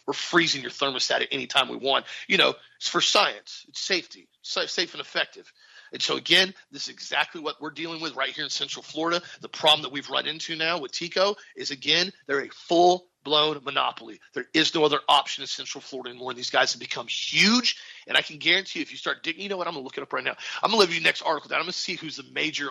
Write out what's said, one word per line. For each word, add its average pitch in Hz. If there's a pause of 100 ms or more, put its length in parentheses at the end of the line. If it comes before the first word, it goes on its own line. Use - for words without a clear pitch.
We're 139
freezing -
your 120
thermostat 127
at 123
any 139
time 135
we 120
want. 131 (220)
You 190
know, 135 (240)
it's -
for 180
science. 143
It's -
safety. - (160)
Sa-, -
safe 175
and 151
effective. - (400)
And 127
so, 135
again, 180 (180)
this 139
is 135
exactly 147
what 147
we're 156
dealing 165
with 156
right 135
here 151
in 135
Central 135
Florida. 165 (180)
The -
problem 151
that 127
we've 139
run 131
into 160
now 160
with 147
tico 190 (200)
is, -
again, 160 (140)
they're 139
a 113
full-blown 156
monopoly. 127 (160)
There 127
is 156
no 160
other 147 (100)
option 147
in 135
Central 135
Florida 123
anymore, 127
and 123
these 123
guys 131
have 120
become 123
huge. 220 (300)
And 117
I 160
can 156
guarantee 175
you, 156
if -
you 139
start 147
digging, 165
you 202
know 196
what? 175
I'm 170
gonna 139
look 131
it 139
up -
right 131
now. 131 (260)
I'm -
gonna 220
leave 175
you 165
next 160
article 156
down. 139
I'm 160
gonna 180
see -
who's 151
the 135
major 143